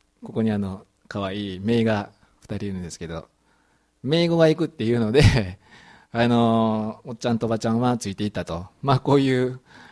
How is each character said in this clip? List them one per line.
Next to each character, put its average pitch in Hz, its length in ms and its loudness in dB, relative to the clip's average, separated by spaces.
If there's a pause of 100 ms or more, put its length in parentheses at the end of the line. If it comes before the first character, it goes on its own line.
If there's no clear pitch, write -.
(240)
こ 226 100 -14
こ 117 80 -2
に 110 100 2
あ 107 60 0
の、 98 280 -6 (220)
可 101 160 -8
愛 98 340 -8
い - 20 -12
姪 113 240 0
が 107 260 0 (320)
二 - 160 -10
人 101 80 -8
い 101 40 -6
る 98 100 -8
ん 90 40 -8
で 87 60 -10
す - 100 -16
け 85 80 -10
ど、 80 220 -12 (760)
姪 165 260 0
子 165 80 0
が 160 120 6
行 156 80 2
く 165 80 0
っ - 20 -10
て - 160 -8
い 113 100 2
う 120 60 2
の 107 120 0
で、 113 480 4 (260)
<laughs> - 260 -20
あ 117 160 2
の、 113 760 2
お 131 80 -12
っ 117 40 -10
ち 127 120 -6
ゃ 120 60 2
ん 113 60 -2
と 117 80 -2
お - 20 -4
ば 113 100 0
ち - 60 -6
ゃ 113 80 0
ん 117 80 0
は 123 160 2
つ 113 100 -8
い 95 80 -6
て 104 80 -6
い 104 40 -2
っ 101 40 -4
た 90 140 -6
と。 85 220 -8 (140)
ま 135 120 2
あ、 131 60 2
こ 139 140 0
う 143 60 6
い 131 240 2
う 127 160 -6 (320)